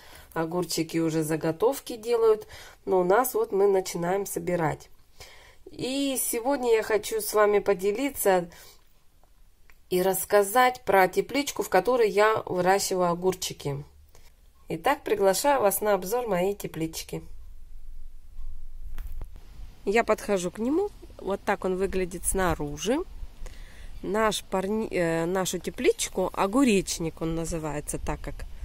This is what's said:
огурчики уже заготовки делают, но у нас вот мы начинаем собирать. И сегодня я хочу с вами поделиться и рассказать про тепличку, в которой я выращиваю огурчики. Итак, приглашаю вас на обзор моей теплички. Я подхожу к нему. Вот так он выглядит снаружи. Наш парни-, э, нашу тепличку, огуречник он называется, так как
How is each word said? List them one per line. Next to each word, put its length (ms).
огурчики 680
уже 260
заготовки 720
делают, 500
но 160
у 20
нас 320
вот 160
мы 160
начинаем 600
собирать. 640
И 500
сегодня 500
я 120
хочу 360
с 140
вами 240
поделиться 880
и 120
рассказать 840
про 240
тепличку, 560
в 40
которой 420
я 360
выращиваю 640
огурчики. 720
Итак, 360
приглашаю 560
вас 200
на 140
обзор 320
моей 260
теплички. 680
Я 180
подхожу 480
к 80
нему. 320
Вот 260
так 200
он 120
выглядит 480
снаружи. 760
Наш 400
парни-, 480
э, 340
нашу 360
тепличку, 720
огуречник 920
он 140
называется, 680
так 160
как 240